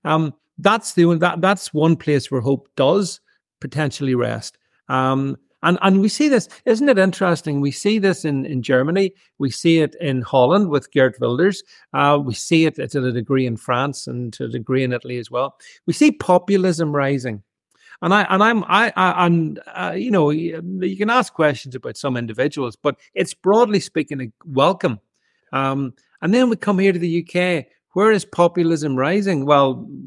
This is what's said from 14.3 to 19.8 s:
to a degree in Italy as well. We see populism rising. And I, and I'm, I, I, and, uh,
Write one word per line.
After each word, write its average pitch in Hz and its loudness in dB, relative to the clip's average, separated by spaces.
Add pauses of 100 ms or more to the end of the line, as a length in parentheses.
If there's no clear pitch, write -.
to 131 -10
a 123 -6
degree 127 -4
in 123 -2
Italy 123 -8
as 117 -12
well. 127 -4 (300)
We 170 0
see 294 4
populism 180 0
rising. 135 -2 (600)
And - 0
I, 202 2
and 190 2
I'm, 220 2
I, 214 2
I, 180 2
and, 165 0 (140)
uh, 180 -6